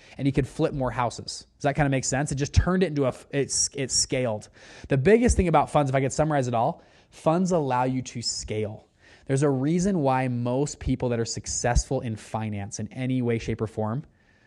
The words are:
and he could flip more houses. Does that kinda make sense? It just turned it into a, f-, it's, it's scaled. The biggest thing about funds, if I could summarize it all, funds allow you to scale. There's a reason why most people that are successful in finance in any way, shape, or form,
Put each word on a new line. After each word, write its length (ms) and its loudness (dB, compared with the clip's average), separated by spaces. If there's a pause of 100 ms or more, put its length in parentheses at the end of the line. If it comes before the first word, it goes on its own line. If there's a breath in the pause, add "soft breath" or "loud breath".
(180 loud breath)
and 80 -2
he 60 2
could 140 0
flip 260 -2
more 200 -2
houses. 540 -4 (100)
Does 80 -6
that 100 0
kinda 160 2
make 140 0
sense? 260 -2
It 60 -4
just 180 -4
turned 300 4
it 20 4
into 200 0
a, 20 2
f-, 240 -6
it's, 420 0
it's 200 -4
scaled. 540 -2 (400 loud breath)
The 80 2
biggest 400 6
thing 120 4
about 220 4
funds, 200 2
if 60 2
I 40 2
could 120 0
summarize 340 0
it 80 -2
all, 280 0 (280 soft breath)
funds 400 0
allow 340 2
you 180 0
to 200 -10
scale. 640 -6 (400 soft breath)
There's 160 0
a 80 4
reason 480 0
why 300 2
most 500 -2
people 300 -2
that 100 0
are 80 0
successful 720 -2
in 140 -4
finance 640 -6
in 140 -8
any 280 -2
way, 180 0
shape, 220 -4
or 60 0
form, 380 -4 (420 soft breath)